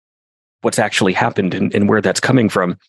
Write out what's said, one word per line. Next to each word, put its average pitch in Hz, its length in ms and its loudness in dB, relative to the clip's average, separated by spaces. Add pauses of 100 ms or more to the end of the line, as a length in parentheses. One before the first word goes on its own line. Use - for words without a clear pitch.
(600)
what's 117 180 -2
actually 101 340 0
happened 101 400 -2
and, 98 200 -2
and 101 140 2
where 107 140 2
that's 95 180 -2
coming 123 300 2
from, 92 280 -2 (120)